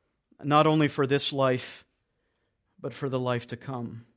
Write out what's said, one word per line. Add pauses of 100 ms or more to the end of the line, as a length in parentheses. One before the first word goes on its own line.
(440)
not
only
for
this
life, (960)
but
for
the
life
to
come. (120)